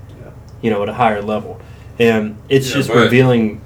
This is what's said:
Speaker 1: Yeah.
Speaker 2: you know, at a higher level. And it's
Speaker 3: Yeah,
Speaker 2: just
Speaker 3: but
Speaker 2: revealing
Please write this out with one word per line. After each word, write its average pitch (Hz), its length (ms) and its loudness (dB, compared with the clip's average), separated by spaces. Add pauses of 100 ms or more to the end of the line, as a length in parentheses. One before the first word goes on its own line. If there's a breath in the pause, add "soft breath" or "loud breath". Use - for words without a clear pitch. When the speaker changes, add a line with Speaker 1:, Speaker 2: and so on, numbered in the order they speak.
(200)
Speaker 1:
Yeah. - 120 -20 (300)
Speaker 2:
you 113 80 -2
know, 101 140 -2
at 101 60 -4
a 107 40 -8
higher 110 280 0
level. 104 380 -6 (400 loud breath)
And 110 380 2 (120)
it's 135 200 2
Speaker 3:
Yeah, - 80 -6
Speaker 2:
just - 120 -4
Speaker 3:
but 117 80 2
Speaker 2:
revealing 117 680 2